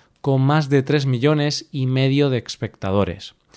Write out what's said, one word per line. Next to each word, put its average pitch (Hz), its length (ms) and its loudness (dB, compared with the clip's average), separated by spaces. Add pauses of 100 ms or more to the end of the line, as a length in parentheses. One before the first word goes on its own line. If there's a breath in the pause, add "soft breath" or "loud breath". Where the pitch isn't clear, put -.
(220 soft breath)
con 135 200 0
más 143 280 2
de 139 120 2
tres 139 240 0
millones 147 680 0
y 131 140 -4
medio 135 460 2
de 120 80 0
espectadores. - 960 -4 (220 soft breath)